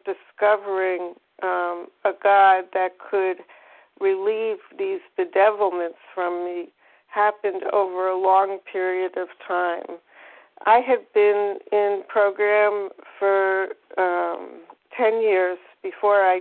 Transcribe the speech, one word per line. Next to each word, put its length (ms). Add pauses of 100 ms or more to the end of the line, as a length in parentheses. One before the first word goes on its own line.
discovering, 1080 (280)
um, 480 (140)
a 80
God 600
that 260
could 440 (580)
relieve 580 (180)
these 240 (160)
bedevilments 800 (160)
from 320
me 240 (380)
happened 560 (100)
over 360
a 80
long 420 (120)
period 460
of 120 (180)
time. 520 (680)
I 140
had 320
been 460 (120)
in 380
program 840 (280)
for, 500 (280)
um, 680 (280)
ten 320
years 360 (240)
before 400
I 180